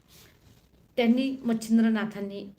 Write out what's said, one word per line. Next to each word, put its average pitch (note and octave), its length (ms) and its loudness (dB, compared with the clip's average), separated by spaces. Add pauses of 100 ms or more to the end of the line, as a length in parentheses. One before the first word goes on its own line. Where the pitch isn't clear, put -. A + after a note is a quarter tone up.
(960)
त्यांनी B3+ 480 2
मच्छिंद्रनाथांनी G#3+ 1000 0 (120)